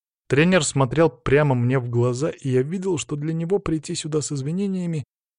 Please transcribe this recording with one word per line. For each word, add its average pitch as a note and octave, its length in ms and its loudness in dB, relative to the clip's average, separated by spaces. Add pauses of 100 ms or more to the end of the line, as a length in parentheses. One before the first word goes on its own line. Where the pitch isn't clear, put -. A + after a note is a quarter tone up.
(280)
Тренер E3 360 4
смотрел C#3 460 2
прямо C#3+ 460 2
мне B2 240 2
в B2 100 -8
глаза, B2 400 0
и - 200 -8
я B2+ 120 2
видел, F3+ 380 -2
что - 160 -8
для D#3 180 -4
него E3+ 240 -2
прийти D#3+ 380 -4
сюда D3+ 260 -4
с - 100 -6
извинениями, E3+ 720 -4 (360)